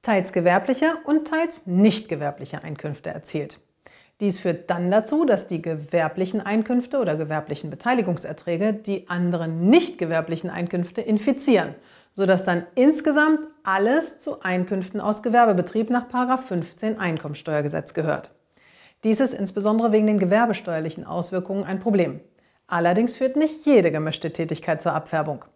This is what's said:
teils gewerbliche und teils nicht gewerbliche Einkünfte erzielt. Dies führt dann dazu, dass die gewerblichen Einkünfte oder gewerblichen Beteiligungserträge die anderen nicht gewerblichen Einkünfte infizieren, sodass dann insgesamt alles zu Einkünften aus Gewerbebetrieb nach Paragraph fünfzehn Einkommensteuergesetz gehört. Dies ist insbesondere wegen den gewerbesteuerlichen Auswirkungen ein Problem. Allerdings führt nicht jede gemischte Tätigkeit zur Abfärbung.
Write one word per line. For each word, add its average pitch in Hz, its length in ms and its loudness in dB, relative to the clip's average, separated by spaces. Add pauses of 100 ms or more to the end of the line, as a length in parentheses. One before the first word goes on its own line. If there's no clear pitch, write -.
teils 190 300 0
gewerbliche 196 640 2 (100)
und 302 240 0
teils 330 380 -4
nicht 196 420 4
gewerbliche 143 560 -6
Einkünfte 151 460 -10
erzielt. 151 500 -8 (600)
Dies 196 180 0
führt 175 300 -4
dann 175 220 0
dazu, 220 340 2
dass 214 220 0
die 165 160 -6
gewerblichen 165 840 -2
Einkünfte 247 540 0
oder 170 160 0
gewerblichen 156 560 -6
Beteiligungserträge 185 1000 -2
die 202 380 -6
anderen 175 600 -2
nicht 339 280 4
gewerblichen 165 520 -2
Einkünfte 175 520 -4
infizieren, 220 720 2 (400)
sodass 190 320 2
dann 175 300 0
insgesamt 302 640 4 (240)
alles 220 560 0
zu - 220 -10
Einkünften 185 600 -2
aus 214 220 -2
Gewerbebetrieb 220 680 2
nach 240 180 0
Paragraph 254 380 -2
fünfzehn 214 540 -4
Einkommensteuergesetz 151 960 -4
gehört. 156 340 -2 (720)
Dies 220 160 2
ist 262 140 2
insbesondere 214 580 0
wegen 214 160 4
den 208 120 4
gewerbesteuerlichen 180 840 0
Auswirkungen 180 600 -4
ein 190 140 -4
Problem. 180 420 0 (460)
Allerdings 180 500 2
führt 262 180 0
nicht 311 300 0
jede 202 260 6
gemischte 156 400 -4
Tätigkeit 160 520 -4
zur 165 100 0
Abfärbung. 151 500 -4 (120)